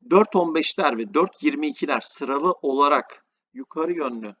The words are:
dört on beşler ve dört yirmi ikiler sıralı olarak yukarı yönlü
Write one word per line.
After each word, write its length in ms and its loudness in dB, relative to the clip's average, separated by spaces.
dört 260 6
on 180 2
beşler 440 0
ve 160 -8
dört 280 0
yirmi 260 -2
ikiler 320 -4
sıralı 640 -4
olarak 640 0
yukarı 400 -6
yönlü 480 -6